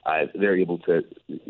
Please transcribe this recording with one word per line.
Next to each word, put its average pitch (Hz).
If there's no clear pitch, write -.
uh, 78
they're 98
able 87
to 82